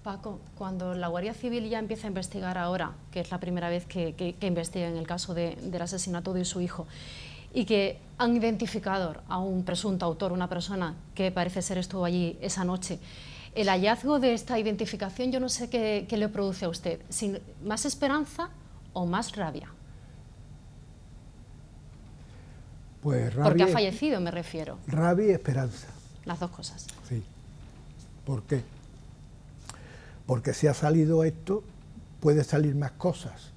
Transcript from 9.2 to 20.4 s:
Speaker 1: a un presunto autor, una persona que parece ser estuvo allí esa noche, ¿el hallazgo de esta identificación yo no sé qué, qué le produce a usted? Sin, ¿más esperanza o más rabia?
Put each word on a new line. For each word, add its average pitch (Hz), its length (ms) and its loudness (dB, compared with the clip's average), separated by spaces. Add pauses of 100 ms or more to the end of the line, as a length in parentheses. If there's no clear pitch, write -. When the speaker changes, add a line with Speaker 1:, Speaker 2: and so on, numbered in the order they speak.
Speaker 1:
a 185 120 -2
un 185 240 0
presunto 185 420 0
autor, 175 260 2
una 180 160 0
persona 175 480 -2 (180)
que 190 180 2
parece 180 300 0
ser 185 160 -2
estuvo 180 280 0
allí 175 360 2
esa 190 220 -2
noche, 180 360 -2 (560)
¿el 214 120 4
hallazgo 226 520 6
de 247 140 6
esta 233 260 0
identificación 214 720 0
yo 254 80 2
no 254 100 0
sé 240 200 -2
qué, 214 380 2
qué 226 100 0
le 208 120 4
produce 196 360 0
a 170 40 2
usted? 170 400 -2
Sin, 196 300 -2 (240)
¿más 214 220 0
esperanza 294 640 0 (440)
o 180 120 0
más 185 300 0
rabia? 156 340 -4 (3250)